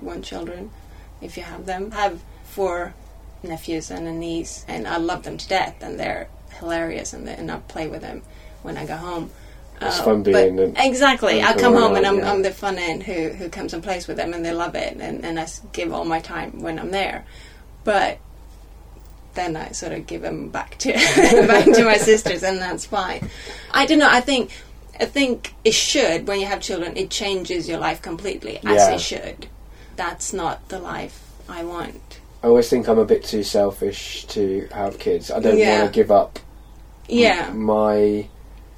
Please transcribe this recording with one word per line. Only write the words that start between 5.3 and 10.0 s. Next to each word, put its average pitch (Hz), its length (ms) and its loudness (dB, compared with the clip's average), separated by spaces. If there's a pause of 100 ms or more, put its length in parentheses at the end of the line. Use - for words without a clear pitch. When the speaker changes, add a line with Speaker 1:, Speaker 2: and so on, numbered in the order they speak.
Speaker 1:
to - 100 -12
death, - 340 -2
and - 160 -12
they're - 300 -8 (300)
hilarious, 165 560 -6
and, - 120 -14
they, 170 80 -12
and 165 160 -10
I 160 80 -10
play - 300 -10
with - 140 -12
them - 200 -14 (400)
when 160 140 -10
I 147 100 -10
go 151 100 -10
home. 175 340 -10 (500)
Speaker 2:
It's - 200 -2